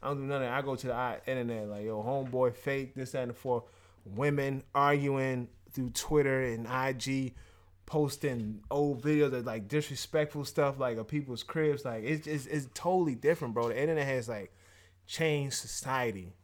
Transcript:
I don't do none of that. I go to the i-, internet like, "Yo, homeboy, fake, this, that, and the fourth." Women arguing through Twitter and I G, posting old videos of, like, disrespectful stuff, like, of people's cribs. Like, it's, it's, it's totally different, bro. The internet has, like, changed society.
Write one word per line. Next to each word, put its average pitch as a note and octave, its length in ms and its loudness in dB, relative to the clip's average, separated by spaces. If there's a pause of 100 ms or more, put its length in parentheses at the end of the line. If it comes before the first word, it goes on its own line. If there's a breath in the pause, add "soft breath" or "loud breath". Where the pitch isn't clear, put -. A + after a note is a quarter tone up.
I C3+ 60 -2
don't C#3+ 80 0
do C#3 60 -4
none C3+ 200 0
of B2 60 0
that. A#2+ 40 0
I C#3 80 2
go C3+ 140 -2
to B2+ 120 -6
the B2 60 0
i-, A#2+ 320 -2
internet A#2 440 -2
like, G#2 160 -6
"Yo, G#2+ 180 -4
homeboy, B2+ 500 2
fake, C3+ 400 -4
this, C3 180 -8
that, C3 100 -2
and B2 100 -4
the A#2 40 -8
fourth." B2 280 0 (420 loud breath)
Women C3+ 580 0 (120)
arguing C#3 720 4 (240)
through B2+ 200 -4
Twitter C3+ 520 4
and A#2 240 -2
I C3 240 0
G, C3 440 -2 (500 soft breath)
posting B2+ 760 0 (100)
old C#3+ 320 2
videos D3 300 4
of, B2 140 -2
like, A2 240 -4
disrespectful D3 760 0
stuff, C#3 340 2
like, B2 200 0
of A2 100 -6
people's C3+ 360 -4
cribs. D3 420 2
Like, A2+ 180 -4
it's, D3+ 240 -2
it's, D3 200 -4
it's C#3 260 -2
totally E3+ 420 2
different, C#3 380 2
bro. A#2 160 2
The A#2 100 -2
internet D3+ 280 2
has, C3 200 0
like, G#2 240 -6 (540 soft breath)
changed D3 500 0
society. A2+ 760 -2 (100)